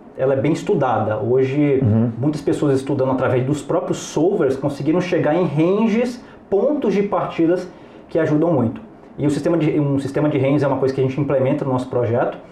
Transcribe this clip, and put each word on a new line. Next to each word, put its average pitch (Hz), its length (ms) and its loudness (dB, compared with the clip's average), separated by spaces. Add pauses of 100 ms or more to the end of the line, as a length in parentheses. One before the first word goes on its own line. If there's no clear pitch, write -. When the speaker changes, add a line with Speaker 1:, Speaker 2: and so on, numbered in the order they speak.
(160)
Speaker 1:
ela 135 180 2
é - 20 2
bem 143 160 0
estudada. 123 680 0
Hoje, 131 640 2
Speaker 2:
Uhum. 113 340 2
Speaker 1:
muitas 147 240 -2
pessoas 147 360 0
estudando 135 340 0
através 131 340 0
dos 147 160 -2
próprios 175 380 -2
solvers 147 580 0
conseguiram 147 440 -2
chegar 151 340 0
em 180 120 2
ranges, 202 800 0 (240)
pontos 233 460 0
de 202 80 2
partidas 175 680 0 (400)
que 165 120 -2
ajudam 151 320 2
muito. 117 340 -2 (320)
E 135 80 -2
o 151 40 2
sistema 170 260 0
de, 156 240 0
um 139 180 0
sistema 151 300 -2
de 143 80 -2
ranges 139 260 2
é 143 40 0
uma 135 100 0
coisa 135 180 0
que 135 60 -2
a 131 40 2
gente 135 140 -2
implementa 139 460 0
no 131 80 -2
nosso 127 160 -2
projeto 120 480 0 (160)